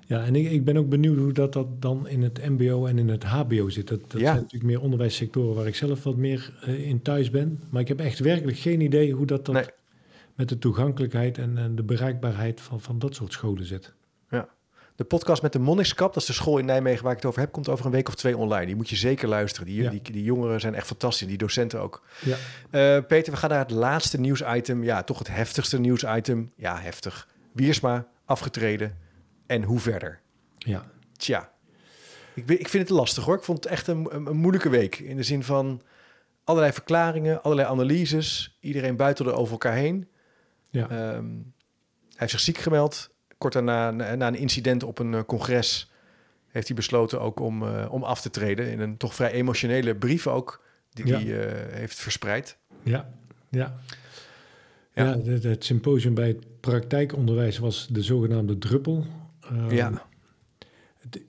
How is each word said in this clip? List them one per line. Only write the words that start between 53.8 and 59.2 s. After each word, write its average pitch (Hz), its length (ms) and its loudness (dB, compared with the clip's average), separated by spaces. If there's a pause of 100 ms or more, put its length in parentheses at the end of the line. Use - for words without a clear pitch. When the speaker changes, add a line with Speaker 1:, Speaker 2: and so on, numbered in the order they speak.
Speaker 2:
Ja. 113 100 2
Speaker 1:
Ja, 131 140 2 (120)
het, 120 120 0
het 113 220 0
symposium 123 500 2
bij 117 140 2
het - 320 -6
praktijkonderwijs 120 1000 0
was 113 320 -4
de 107 120 0
zogenaamde 110 560 2
druppel. 139 480 0 (340)